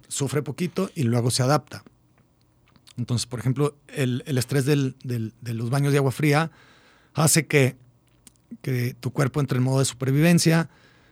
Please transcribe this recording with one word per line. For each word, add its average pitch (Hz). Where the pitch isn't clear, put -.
sufre 139
poquito 175
y 160
luego 120
se 123
adapta. 135
Entonces, 120
por 117
ejemplo, 131
el, 127
el 139
estrés 127
del, 139
del, 117
de 117
los 117
baños 139
de 143
agua 135
fría 151
hace 156
que, 135
que 127
tu -
cuerpo 143
entre 131
en 123
modo 131
de 135
supervivencia, 160